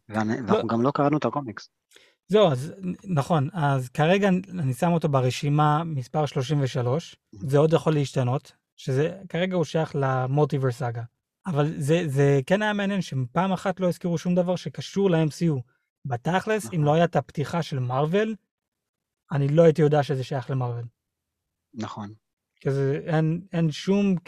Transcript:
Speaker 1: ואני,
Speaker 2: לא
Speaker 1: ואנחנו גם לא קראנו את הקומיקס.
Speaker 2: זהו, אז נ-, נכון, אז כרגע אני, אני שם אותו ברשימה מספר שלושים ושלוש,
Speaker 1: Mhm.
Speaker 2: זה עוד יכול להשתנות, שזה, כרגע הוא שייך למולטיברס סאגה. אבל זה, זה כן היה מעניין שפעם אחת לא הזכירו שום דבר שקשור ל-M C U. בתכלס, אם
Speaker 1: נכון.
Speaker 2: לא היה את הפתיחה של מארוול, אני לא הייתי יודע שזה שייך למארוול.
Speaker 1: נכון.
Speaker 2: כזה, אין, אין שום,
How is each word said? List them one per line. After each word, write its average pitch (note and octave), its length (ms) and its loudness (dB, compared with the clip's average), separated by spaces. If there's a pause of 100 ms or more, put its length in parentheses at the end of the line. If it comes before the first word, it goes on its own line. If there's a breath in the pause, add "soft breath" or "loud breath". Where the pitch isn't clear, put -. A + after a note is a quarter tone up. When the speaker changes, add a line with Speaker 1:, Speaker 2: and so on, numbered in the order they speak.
Speaker 1:
ואני, G#2+ 320 -2
Speaker 2:
לא G#2+ 120 -2
Speaker 1:
ואנחנו A2 160 0
גם A#2 140 0
לא C3+ 120 4
קראנו C#3+ 240 2
את - 60 -4
הקומיקס. A#2+ 440 -6 (600 soft breath)
Speaker 2:
זהו, F#3+ 240 4
אז C3+ 200 -6 (100)
נ-, F3+ 120 -6 (200)
נכון, C#3+ 380 2
אז C#3 360 -2
כרגע F#3+ 400 2
אני, F#3 120 2 (100)
אני D#3 240 -2
שם E3+ 180 0
אותו E3 160 0
ברשימה D3 760 2
מספר D3+ 420 -4
שלושים C#3 360 -2
ושלוש, B2+ 520 -4
Speaker 1:
Mhm. - 240 -20 (100)
Speaker 2:
זה C#3+ 100 4
עוד D#3+ 140 6
יכול D#3+ 220 2
להשתנות, C3 580 -2 (240)
שזה, D#3 520 -2
כרגע F#3 280 -2
הוא E3+ 80 2
שייך D#3+ 300 -2
למולטיברס C3 840 0
סאגה. A#2+ 240 -6 (440)
אבל D3+ 300 0
זה, D#3+ 300 2
זה C#3 400 4
כן G3+ 160 2
היה G#3+ 100 0
מעניין G3+ 300 -2
שפעם D3+ 500 -2
אחת F#3 280 -4
לא F#3 80 2
הזכירו E3+ 300 -2
שום F3+ 160 -2
דבר F3+ 220 0
שקשור F#3 540 -2
ל-M D#3+ 180 4
C D#3 300 0
U. - 20 -2 (440)
בתכלס, F3+ 600 -2
אם - 80 -12
Speaker 1:
נכון. D#3 120 0
Speaker 2:
לא D3 100 4
היה E3+ 100 4
את E3+ 120 -2
הפתיחה D#3 460 -4
של C#3+ 160 -6
מארוול, D3+ 560 0 (1000)
אני C#3 160 0
לא D3+ 140 6
הייתי E3 200 8
יודע D3 200 4
שזה C3 220 -4
שייך C3 260 -6
למארוול. A#2+ 340 -4 (880)
Speaker 1:
נכון. G#2+ 380 -10 (520)
Speaker 2:
כזה, C#3 420 -2
אין, D#3+ 340 0 (120)
אין E3 180 0
שום, G3 440 0 (140)